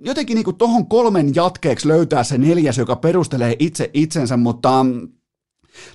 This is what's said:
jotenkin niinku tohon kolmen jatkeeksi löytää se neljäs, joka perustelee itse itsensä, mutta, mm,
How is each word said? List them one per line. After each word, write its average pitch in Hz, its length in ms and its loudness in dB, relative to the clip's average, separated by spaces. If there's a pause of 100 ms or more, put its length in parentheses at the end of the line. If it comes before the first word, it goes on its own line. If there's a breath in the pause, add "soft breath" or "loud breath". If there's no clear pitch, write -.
jotenkin 240 340 -4
niinku 220 180 -2
tohon 233 340 0
kolmen 196 480 2
jatkeeksi 165 540 0
löytää 156 360 2
se 131 140 -2
neljäs, 147 400 2
joka 120 180 -2
perustelee 156 640 0
itse 156 360 -2
itsensä, 147 420 0
mutta, 123 480 2
mm, 120 240 -4 (880 loud breath)